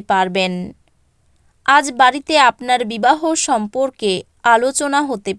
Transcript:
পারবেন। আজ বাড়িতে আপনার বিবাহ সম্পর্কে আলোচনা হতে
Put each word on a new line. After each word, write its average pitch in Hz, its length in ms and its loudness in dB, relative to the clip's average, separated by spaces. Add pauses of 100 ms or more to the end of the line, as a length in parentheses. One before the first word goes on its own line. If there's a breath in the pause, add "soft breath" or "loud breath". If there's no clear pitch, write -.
(100)
পারবেন। 185 420 0 (1120)
আজ 277 180 4 (160)
বাড়িতে 269 340 2 (160)
আপনার 247 300 -2 (120)
বিবাহ 240 280 0 (280)
সম্পর্কে 233 640 -2 (420)
আলোচনা 277 480 0
হতে 208 360 -6